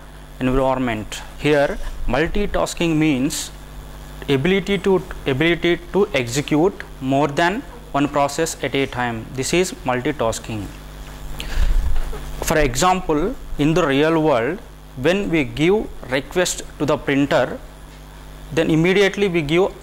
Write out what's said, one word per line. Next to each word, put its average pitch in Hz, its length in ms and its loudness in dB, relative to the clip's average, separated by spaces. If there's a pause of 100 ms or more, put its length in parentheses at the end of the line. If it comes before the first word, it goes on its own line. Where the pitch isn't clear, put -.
(400)
environment. 127 840 0 (160)
Here, 151 400 2 (280)
multitasking 165 920 0
means 151 540 0 (760)
ability 185 500 2
to, 190 240 2 (240)
ability 165 540 2 (120)
to 196 220 4
execute 147 600 2 (260)
more 135 280 2
than 170 340 0 (300)
one 143 160 2
process 147 540 0
at 139 120 -4
a 139 120 2
time. 120 480 -4
This 127 180 -2
is 180 200 2 (120)
multitasking. 120 840 -2 (1800)
For 160 160 2
example, 165 760 2 (240)
in 151 160 4
the 170 120 4
real 156 360 4
world, 143 380 2 (360)
when 180 340 0
we 165 140 2
give 156 440 2 (220)
request 143 520 -2 (160)
to 151 80 0
the 151 100 2
printer, 143 600 2 (960)
then 160 180 2
immediately 190 580 4
we 170 140 0
give 165 300 2 (100)